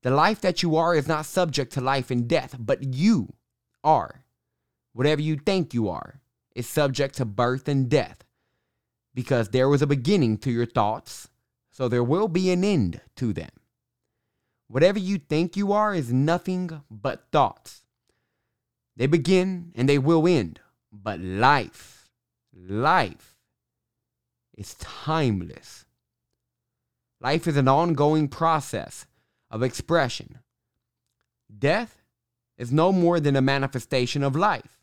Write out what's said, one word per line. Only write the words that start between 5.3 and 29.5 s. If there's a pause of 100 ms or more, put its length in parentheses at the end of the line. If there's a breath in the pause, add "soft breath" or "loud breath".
think
you
are (340)
is
subject
to
birth
and
death, (920)
because
there
was
a
beginning
to
your
thoughts, (420)
so
there
will
be
an
end (160)
to
them. (1160)
Whatever
you
think
you
are
is
nothing
but
thoughts. (1120)
They
begin
and
they
will
end, (300)
but
life, (460)
life (1200)
is
timeless. (1400)
Life
is
an
ongoing
process (440)